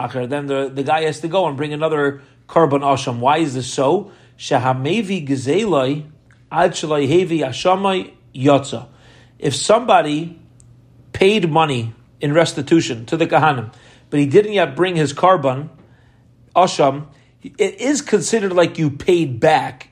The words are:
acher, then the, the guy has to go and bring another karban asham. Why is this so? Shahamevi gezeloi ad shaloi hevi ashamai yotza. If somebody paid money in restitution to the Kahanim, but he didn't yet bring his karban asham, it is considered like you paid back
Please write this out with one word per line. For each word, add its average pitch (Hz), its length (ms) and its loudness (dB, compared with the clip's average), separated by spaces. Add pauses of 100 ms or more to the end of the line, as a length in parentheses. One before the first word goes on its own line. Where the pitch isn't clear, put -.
acher, 127 220 -6
then 143 200 -6
the, 135 200 -4
the 135 160 -6
guy 156 200 0
has 156 180 -4
to 165 80 -6
go 180 180 0
and 143 80 -6
bring 147 160 -6
another 147 500 -2 (280)
karban 143 320 4
asham. 131 380 0
Why 135 180 2
is 156 160 -2
this 127 180 -6
so? 156 400 0 (260)
Shahamevi 147 880 -2
gezeloi 143 800 -2 (460)
ad 170 200 2
shaloi 151 360 -2
hevi 165 320 2
ashamai 185 720 -2 (240)
yotza. 135 540 0 (480)
If 139 180 -4
somebody 170 840 0 (720)
paid 190 360 2
money 139 440 0 (260)
in 147 140 -2
restitution 151 720 0
to 170 100 -6
the 165 100 0
Kahanim, 156 480 0 (360)
but 151 100 0
he 143 60 4
didn't 208 260 4
yet 165 240 0
bring 175 220 0
his 151 160 0
karban 156 560 2 (840)
asham, 147 500 2 (360)
it - 380 -4
is 262 220 -2
considered 196 520 -2
like 170 240 2
you 160 120 0
paid 156 500 0
back - 520 0